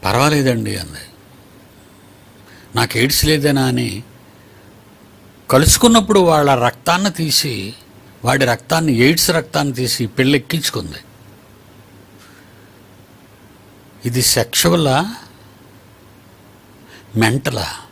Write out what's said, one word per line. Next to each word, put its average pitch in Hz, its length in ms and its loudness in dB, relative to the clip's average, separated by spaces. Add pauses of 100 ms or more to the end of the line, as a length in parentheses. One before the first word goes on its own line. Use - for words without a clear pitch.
"పర్వాలేదండి," 120 720 0
అంది. 78 220 -14 (1800)
"నాకు 117 220 -2
ఎయిడ్స్ 131 280 0
లేదేనా?" 143 400 2
అని 117 380 -4 (1500)
కలుసుకున్నప్పుడు 202 680 4
వాళ్ళ 151 360 4
రక్తాన్ని 170 560 -2
తీసి, 123 640 -4 (520)
వాడి 135 200 2
రక్తాన్ని, 151 480 0
ఎయిడ్స్ 135 360 2
రక్తాన్ని 151 440 -2
తీసి 120 340 -4
పెళ్ళెక్కించుకుంది. 131 920 -2 (3000)
ఇది 123 160 -2
సెక్షువలా? 165 960 0 (2000)
మెంటలా? 117 600 -2 (160)